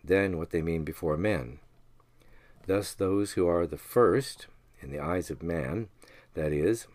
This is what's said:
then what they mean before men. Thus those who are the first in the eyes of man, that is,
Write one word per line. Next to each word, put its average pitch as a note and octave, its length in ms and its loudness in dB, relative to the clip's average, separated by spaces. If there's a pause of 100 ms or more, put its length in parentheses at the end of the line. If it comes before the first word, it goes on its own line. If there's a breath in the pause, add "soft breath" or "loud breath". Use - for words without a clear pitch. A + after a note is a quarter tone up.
then F#2+ 340 2
what D#2+ 120 -6
they E2 120 0
mean E2 220 -2
before D#2 340 -2
men. D2+ 420 -2 (1080 soft breath)
Thus F#2+ 260 0
those G2 400 0
who F2+ 140 2
are E2+ 200 2
the C#2+ 100 -6
first A#2+ 720 2 (340)
in C#2 100 -12
the C#2+ 80 -6
eyes E2+ 300 -2
of - 140 -10
man, E2 440 -4 (460 loud breath)
that D2+ 180 -2
is, E2 440 0